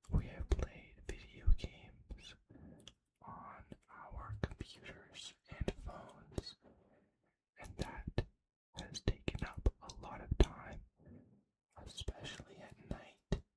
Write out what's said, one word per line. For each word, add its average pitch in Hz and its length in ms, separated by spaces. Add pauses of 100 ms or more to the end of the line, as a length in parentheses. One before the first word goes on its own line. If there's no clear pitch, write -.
(100)
We - 140 (100)
have - 140
played - 460 (120)
video - 380 (120)
games - 760 (880)
on - 400 (280)
our - 500
computers - 920 (240)
and - 140 (140)
phones, - 720 (1040)
and - 80 (100)
that - 460 (560)
has - 200
taken - 440
up - 260 (180)
a - 160
lot - 160
of - 240
time, - 340 (1080)
especially - 760
at - 140 (160)
night. - 500 (160)